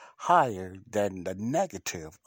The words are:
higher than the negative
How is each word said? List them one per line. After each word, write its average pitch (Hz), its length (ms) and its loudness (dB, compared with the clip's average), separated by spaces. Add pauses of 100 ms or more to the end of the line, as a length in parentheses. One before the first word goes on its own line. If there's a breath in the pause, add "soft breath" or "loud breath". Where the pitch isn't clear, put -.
(160 loud breath)
higher 98 600 2 (120)
than 95 340 0
the 92 120 -4
negative 101 920 -4